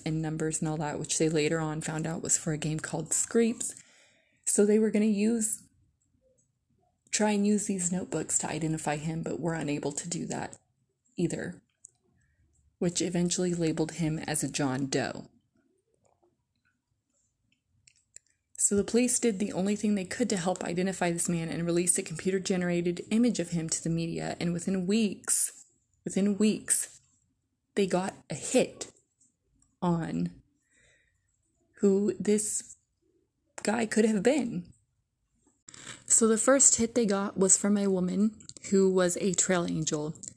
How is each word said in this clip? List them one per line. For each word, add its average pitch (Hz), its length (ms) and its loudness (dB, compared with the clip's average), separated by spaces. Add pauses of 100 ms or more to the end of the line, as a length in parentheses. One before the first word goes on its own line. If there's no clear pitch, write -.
and 160 160 -2
numbers 156 400 -2
and 160 80 -2
all 156 80 -2
that, 147 220 -4
which - 200 -4
they 160 120 4
later 160 280 2
on 156 220 -4
found 156 260 -4
out 160 160 -6
was - 140 0
for - 160 -2
a 151 60 -4
game 156 200 -2
called 156 360 -6
Screeps. - 600 0 (720)
So - 220 4
they 214 120 6
were 220 120 4
gonna 208 160 2
use, 220 560 0 (1500)
try 214 200 2
and 202 160 2
use 208 200 2
these 180 240 -2
notebooks - 480 -2
to - 120 -4
identify 156 460 -2
him, 160 260 -4
but - 180 -6
were 165 140 -2
unable 147 380 -4
to - 160 -10
do 160 180 -6
that - 300 -8 (600)
either, 165 460 -4 (1160)
which 175 240 0
eventually 175 520 0
labeled 160 380 0
him 156 280 -2
as 151 240 -4
a 135 80 -4
John 135 340 -2
Doe. - 400 -4 (3250)
So - 200 2
the 196 80 2
police 240 340 2
did 226 200 0
the 202 140 -2
only 196 220 0
thing 208 200 0
they 190 100 -2
could 214 260 -2
to 208 60 0
help 180 260 -2
identify 180 480 -2
this 170 180 -2
man 165 200 -2
and 170 180 -4
released 175 320 2
a 190 40 -2
computer-generated 175 1080 -2
image 226 300 2
of 175 100 -6
him 165 180 -2
to - 140 -6
the 165 80 -2
media. 165 480 -4
And 170 140 -2
within 185 340 -2
weeks, - 640 0 (520)
within 202 340 0
weeks, - 600 0 (760)
they 202 100 2
got 185 280 -2 (140)
a 175 60 -8
hit - 560 -2 (920)
on 170 500 -2 (1500)
who 202 380 4
this - 580 -2 (840)
guy 220 240 0
could 214 180 2
have 220 180 2
been. 240 420 2 (1400)
So - 200 4
the 220 120 4
first 269 380 6
hit 233 180 0
they 233 120 2
got 196 320 0
was 185 180 6
from 208 200 2
a 202 140 0
woman 185 420 2 (380)
who 190 200 6
was 180 280 2
a 190 160 0
trail 175 340 2
angel. 156 460 -4 (220)